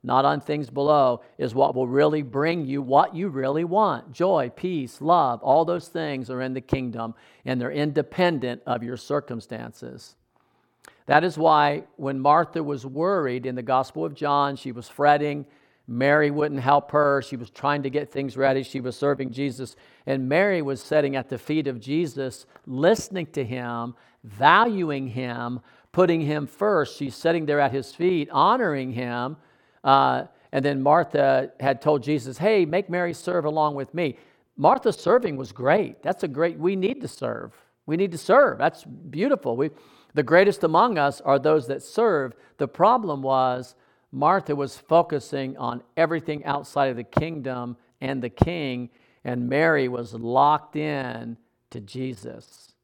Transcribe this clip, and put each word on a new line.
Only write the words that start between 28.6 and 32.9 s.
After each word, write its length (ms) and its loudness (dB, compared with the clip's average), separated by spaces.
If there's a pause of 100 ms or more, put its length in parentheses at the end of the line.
him. 440 -6 (480)
Uh, 400 6 (280)
and 120 0
then 180 0
Martha 800 4
had 220 0
told 200 2
Jesus, 360 -4
"Hey, 260 2
make 240 -2
Mary 240 -4